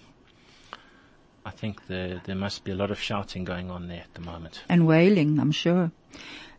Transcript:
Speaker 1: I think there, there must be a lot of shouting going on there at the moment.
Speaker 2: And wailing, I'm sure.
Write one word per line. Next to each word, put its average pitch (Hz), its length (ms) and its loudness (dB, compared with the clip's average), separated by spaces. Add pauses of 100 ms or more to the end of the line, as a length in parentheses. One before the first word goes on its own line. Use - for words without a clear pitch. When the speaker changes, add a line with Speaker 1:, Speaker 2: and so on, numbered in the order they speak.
(1500)
Speaker 1:
I 104 60 -12
think - 360 -10
there, 92 380 -4
there 98 100 -4
must 98 300 -4
be 98 80 -4
a - 20 -4
lot 101 160 0
of 98 80 -6
shouting 98 460 -6
going 90 260 -6
on 87 160 -10
there 87 140 -12
at - 140 -20
the - 40 -14
moment. 85 480 -12
Speaker 2:
And 175 180 6
wailing, 160 540 6
I'm 147 140 2
sure. 170 380 2 (680)